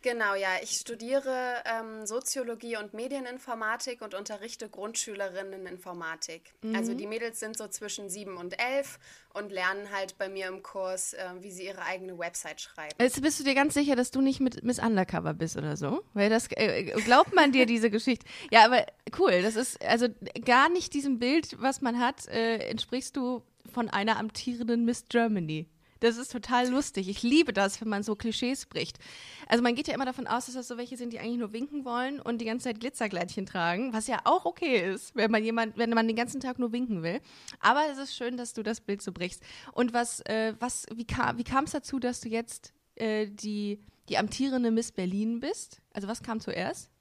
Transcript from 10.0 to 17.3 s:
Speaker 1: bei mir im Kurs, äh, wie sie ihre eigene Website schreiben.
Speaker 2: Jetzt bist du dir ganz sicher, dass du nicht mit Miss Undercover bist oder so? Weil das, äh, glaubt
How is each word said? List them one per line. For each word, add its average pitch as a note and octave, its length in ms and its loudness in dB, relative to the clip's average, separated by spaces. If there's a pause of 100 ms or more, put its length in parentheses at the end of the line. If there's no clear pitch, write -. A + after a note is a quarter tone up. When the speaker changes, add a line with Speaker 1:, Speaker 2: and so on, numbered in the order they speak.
Speaker 1:
bei F#3+ 100 -2
mir F#3+ 200 -6
im F#3+ 160 -10
Kurs, F#3 500 -4
äh, - 40 -12 (200)
wie F#3+ 140 -14
sie F#3 140 -10
ihre F#3 160 -10
eigene F#3 360 -6
Website E3 420 -8
schreiben. - 380 -12
Speaker 2:
Jetzt B3 240 2
bist D4 160 0
du C#4+ 60 -6
dir C4+ 100 2
ganz C#4 200 4
sicher, C#4+ 200 4
dass B3 160 2
du C4 120 0
nicht C4+ 180 2
mit B3+ 240 0
Miss A#3+ 160 0
Undercover F3+ 540 2
bist E3 220 -4
oder D3+ 200 -4
so? D3 260 -2 (120)
Weil G3+ 160 4
das, A3 200 2
äh, G3+ 320 2 (220)
glaubt B3+ 280 8